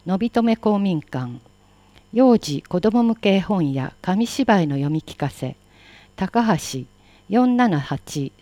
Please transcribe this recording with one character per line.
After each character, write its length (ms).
の 140
び 120
と 120
め 140
公 220
民 220
館。 400
幼 240
児、 240
子 200
ど 100
も 120
向 140
け 200
絵 40
本 320
や 300
紙 240
芝 360
居 40
の 100
読 140
み 100
聞 160
か 140
せ、 260
高 280
橋、 220
四 260
七 240
八 600